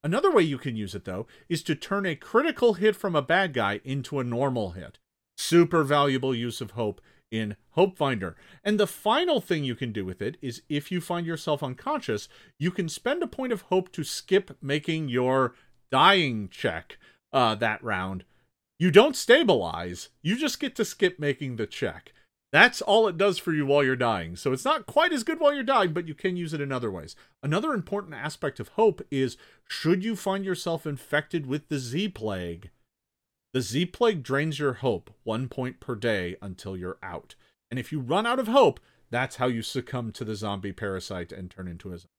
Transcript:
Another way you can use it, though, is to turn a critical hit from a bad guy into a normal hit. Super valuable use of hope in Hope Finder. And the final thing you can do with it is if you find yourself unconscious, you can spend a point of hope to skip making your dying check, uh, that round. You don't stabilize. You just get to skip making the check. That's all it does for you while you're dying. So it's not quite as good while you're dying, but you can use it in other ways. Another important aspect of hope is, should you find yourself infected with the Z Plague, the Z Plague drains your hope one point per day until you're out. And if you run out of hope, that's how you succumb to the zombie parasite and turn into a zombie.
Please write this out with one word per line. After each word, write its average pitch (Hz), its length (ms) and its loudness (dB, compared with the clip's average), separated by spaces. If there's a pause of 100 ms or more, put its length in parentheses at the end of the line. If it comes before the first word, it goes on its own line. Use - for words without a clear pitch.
Another 254 280 2
way 240 120 8
you 143 160 0
can 123 180 -6
use 104 180 -6
it, 98 120 -10
though, 98 200 -6 (220)
is 165 140 -2
to 160 120 -2
turn 196 300 -4
a 165 120 -2
critical 240 580 2
hit 208 220 4
from 180 200 -2
a 143 60 4
bad 170 320 2
guy 123 300 0
into 135 340 -4
a 131 60 -2
normal 120 480 0
hit. 87 260 -14 (400)
Super 170 460 6
valuable 135 500 2
use 117 260 -4
of 117 120 -10
hope 107 280 -4 (300)
in 110 260 -4 (140)
Hope 185 260 2
Finder. 113 400 -2 (260)
And 208 160 0
the 202 80 4
final 277 540 0
thing 156 240 -2
you 123 100 -2
can 117 180 -6
do 101 120 -4
with 92 160 -8
it 117 220 -6
is 123 260 -10
if 147 240 -4
you 180 80 -2
find 170 260 -4
yourself 156 360 -2
unconscious, 135 680 -4 (300)
you 147 120 0
can 175 180 -4
spend 294 340 -4
a 330 40 -2
point 262 260 -6
of 208 100 -6
hope 185 300 0
to - 120 -6
skip - 560 -2
making 151 480 -2
your 127 460 2 (360)
dying 135 600 4
check, - 480 -6 (340)
uh, 120 240 4
that 110 260 -2
round. 95 420 -4 (540)
You 175 120 4
don't 202 260 8
stabilize. 92 960 2 (120)
You 185 140 0
just 285 240 -4
get - 160 -6
to 214 80 0
skip - 340 0
making 143 380 -2
the 110 100 -4
check. - 460 -8 (400)
That's 214 280 6
all 214 280 4
it 170 80 -4
does 190 220 2
for - 140 -4
you 151 140 0
while 143 160 4
you're 131 140 2
dying. 95 400 -2
So 131 160 -2
it's 131 120 -4
not 277 220 0
quite 339 260 2
as 247 120 -4
good 330 160 -4
while 294 120 6
you're 277 120 -4
dying, 214 280 2
but 170 140 -6
you 151 80 -12
can 180 220 -4
use 170 180 -6
it 151 60 -4
in 143 100 -4
other 120 200 -2
ways. 85 260 -12 (260)
Another 202 320 0
important 190 400 -6
aspect 139 460 -6
of 107 80 -8
hope 220 420 2
is, 135 260 0 (320)
should 185 360 0
you 226 100 -2
find 196 300 -4
yourself 180 420 -4
infected 151 600 -4
with 143 220 -6
the 147 120 -2
Z 147 300 -4
Plague, 92 600 -8 (840)
the 131 80 0
Z 123 260 -2
Plague 208 360 0
drains 143 360 -2
your 139 160 -2
hope 113 360 -4 (120)
one 117 260 -4
point 127 320 -8
per 123 140 -6
day 101 480 -2
until 95 340 -10
you're 92 260 -8
out. 87 320 -12 (360)
And 123 80 -6
if 120 140 -8
you 156 80 -4
run 165 260 0
out 247 140 0
of 214 80 -2
hope, 233 300 6 (320)
that's 127 260 -2
how 127 100 0
you 117 160 0
succumb 123 500 -6
to - 120 -8
the 107 120 -6
zombie 101 360 -6
parasite 92 600 -6
and 90 180 -12
turn 92 180 -12
into 87 240 -12
a 85 60 -12
zombie. 87 100 -20 (100)